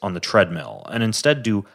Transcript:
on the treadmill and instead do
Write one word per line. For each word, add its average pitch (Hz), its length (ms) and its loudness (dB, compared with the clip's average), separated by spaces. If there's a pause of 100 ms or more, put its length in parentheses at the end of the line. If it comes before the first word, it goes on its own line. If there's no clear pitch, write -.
on 98 120 -4
the 87 60 -6
treadmill 82 720 0
and 117 120 -2
instead 127 420 2
do 104 320 2